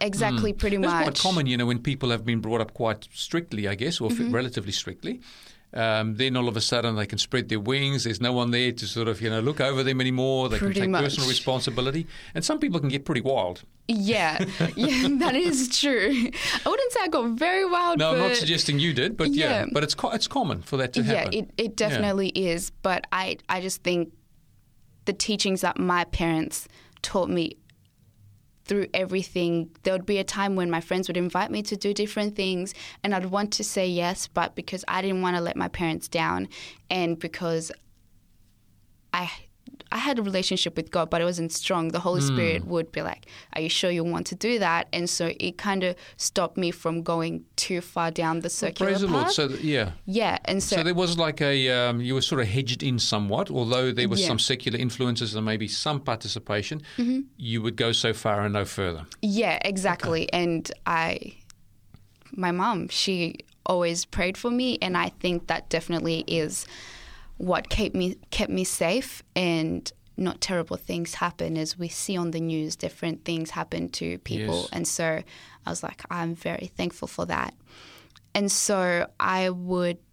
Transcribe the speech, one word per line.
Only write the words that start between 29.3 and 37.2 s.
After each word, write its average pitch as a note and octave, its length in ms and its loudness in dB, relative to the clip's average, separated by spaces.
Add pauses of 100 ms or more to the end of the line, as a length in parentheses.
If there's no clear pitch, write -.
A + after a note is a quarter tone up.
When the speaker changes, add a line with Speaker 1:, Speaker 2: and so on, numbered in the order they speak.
Speaker 1:
there F#3+ 100 2
would F#3 120 -2
be G3+ 120 2
a F#3+ 80 0
time G3 320 0
when F3 120 2
my E3+ 120 0
friends F#3 260 -2
would F3 80 -4
invite F3+ 340 0
me G#3 140 -2
to G#3 140 -4
do G3+ 160 0
different G#3 420 -2
things F#3+ 380 -2 (280)
and G3+ 140 0
I'd F#3 120 -2
want G3+ 260 0
to G#3+ 100 -2
say F#3+ 240 0
yes, F3 400 0
but - 280 -2
because F#3 340 -8
I F#3 120 0
didn't F#3+ 200 2
want F3+ 160 2
to E3+ 40 2
let E3+ 140 -2
my E3+ 140 -2
parents E3 400 -2
down D#3+ 400 0 (400)
and E3+ 280 0
because E3 540 -4 (1400)